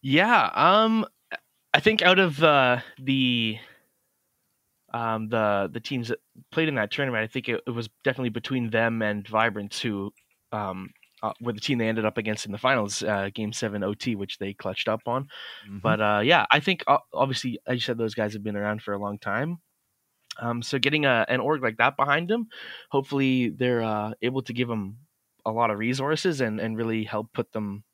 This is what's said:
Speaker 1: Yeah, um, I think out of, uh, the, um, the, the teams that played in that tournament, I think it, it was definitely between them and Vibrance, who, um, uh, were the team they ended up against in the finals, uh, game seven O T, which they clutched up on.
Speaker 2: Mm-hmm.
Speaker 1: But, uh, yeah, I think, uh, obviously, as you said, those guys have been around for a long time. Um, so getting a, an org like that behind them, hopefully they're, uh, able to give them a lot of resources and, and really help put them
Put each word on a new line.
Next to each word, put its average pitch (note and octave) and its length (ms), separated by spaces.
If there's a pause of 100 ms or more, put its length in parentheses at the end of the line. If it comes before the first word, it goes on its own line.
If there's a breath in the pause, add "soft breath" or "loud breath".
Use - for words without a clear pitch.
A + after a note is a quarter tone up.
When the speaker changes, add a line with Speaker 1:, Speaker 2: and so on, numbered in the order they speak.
Speaker 1:
Yeah, D#3 520
um, G#3+ 520 (680)
I D3+ 60
think G#3+ 220
out F#3 180
of, D#3 240
uh, C3 360 (200)
the, B2+ 580 (1400 loud breath)
um, A2+ 360
the, G#2 420
the A#2 80
teams A#2+ 280
that A#2+ 120 (320)
played D#3+ 180
in C#3+ 60
that G#2+ 160
tournament, B2 320
I A2 40
think B2 220
it, A2+ 180
it B2+ 40
was A#2 180 (140)
definitely B2+ 260
between A#2+ 400
them A2+ 320
and G#2 260
Vibrance, G#2+ 520
who, G#2 340 (380)
um, F#2+ 400 (300)
uh, A2 200
were A#2 100
the G#2 80
team C3 180
they A2+ 120
ended A2 160
up G#2+ 120
against G#2+ 280
in G2+ 80
the G2+ 40
finals, A2+ 460
uh, G2+ 300
game G#2+ 180
seven G#2 320
O G2 100
T, A2+ 220
which G2 220
they G2+ 160
clutched - 340
up A2 180
on. B2+ 200 (420 loud breath)
Speaker 2:
Mm-hmm. G2+ 120
Speaker 1:
But, G#2+ 220
uh, G#2 220
yeah, C#3 260
I D3 120
think, F#3 260
uh, C#3+ 120 (140)
obviously, B2+ 540
as B2+ 80
you B2 60
said, A#2+ 160
those A2+ 180
guys G#2+ 180
have G#2 100
been G#2 120
around G#2 260
for G#2 120
a G2+ 40
long G2+ 220
time. C#3+ 400 (800)
Um, A#2+ 220
so C3+ 180
getting C#3+ 260
a, A#2+ 220
an B2 140
org C#3 200
like A2+ 160
that B2+ 200
behind D3 320
them, A3+ 180 (420 loud breath)
hopefully C3+ 600
they're, A#2+ 340
uh, G#2+ 380
able B2+ 220
to B2 100
give A#2+ 160
them G#2+ 300 (460)
a A2 60
lot A2+ 200
of G2+ 60
resources C3 600
and, G#2+ 220
and A2 160
really A2+ 260
help G#2+ 300
put - 180
them G#2 320 (100)